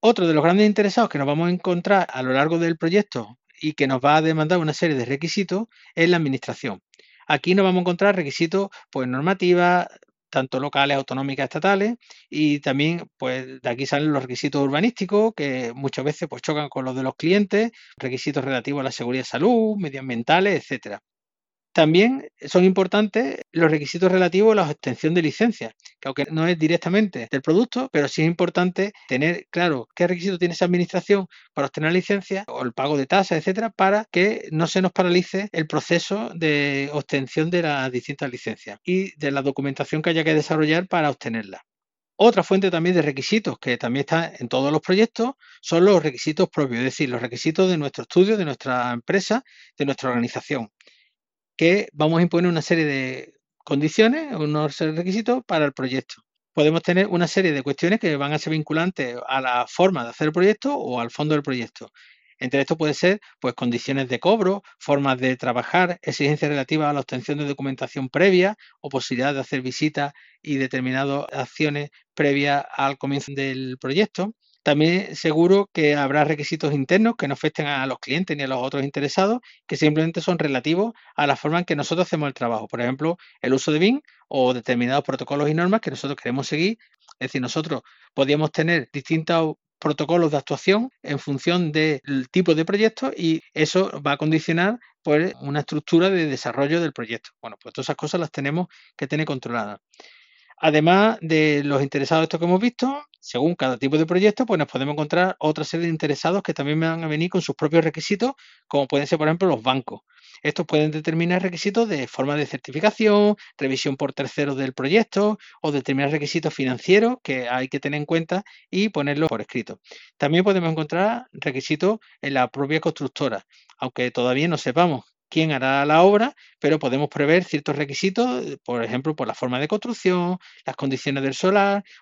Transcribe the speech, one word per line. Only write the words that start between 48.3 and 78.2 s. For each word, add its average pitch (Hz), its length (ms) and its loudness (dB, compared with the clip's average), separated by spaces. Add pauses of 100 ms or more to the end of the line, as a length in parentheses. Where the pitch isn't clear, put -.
de 185 80 -2
nuestra 127 460 -4
empresa, 190 520 -2 (320)
de 143 100 -4
nuestra 135 240 -4
organización, 120 600 -4 (840)
que 180 380 2
vamos 156 260 2
a 175 40 6
imponer 175 260 2
una 165 140 -2
serie 165 220 0
de 131 480 -6 (240)
condiciones, 226 800 0
unos 151 440 -2
requisitos 190 680 -2
para 156 200 0
el 139 80 0
proyecto. 127 500 -6 (280)
Podemos 156 300 4
tener 180 240 2
una 175 220 0
serie 180 240 2
de 143 100 -2
cuestiones 165 380 0
que 160 160 0
van 143 180 -2
a 156 60 0
ser - 120 -6
vinculantes 156 640 -2 (100)
a 135 120 0
la 123 300 0
forma 175 340 2
de 117 60 -6
hacer 156 180 -2
el 156 60 -2
proyecto 214 420 2
o 123 240 -6
al 117 120 -4
fondo 151 240 0
del 147 80 0
proyecto. 120 480 -8 (480)
Entre 131 200 0
esto 139 160 2
puede 151 200 0
ser, 190 260 2 (180)
pues, 123 140 -4
condiciones 131 560 -2
de 123 100 -2
cobro, 196 440 2 (160)
formas 139 400 0
de 131 180 0
trabajar, 147 640 0
exigencias 147 480 0
relativas 147 400 0
a 147 40 0
la 143 80 -2
obtención 147 360 -6
de 147 80 -4
documentación 135 640 -6
previa 185 480 4 (240)
o 147 80 -10
posibilidad 135 440 -2
de 139 80 -4
hacer 131 200 -4
visitas 143 520 -4 (280)
y 151 140 -4
determinadas 135 760 -2
acciones 143 600 -4 (240)
previas 143 500 2 (100)
al 139 220 0
comienzo 139 380 -4
del 131 440 -4
proyecto, 185 540 -2 (300)
también 160 520 2
seguro 170 580 4
que 147 220 4
habrá 143 280 2
requisitos 151 500 -2
internos 190 440 2
que 147 100 -4
no 139 60 -2
afecten 156 340 -4
a 135 180 -2
los 131 140 -6
clientes 160 360 -4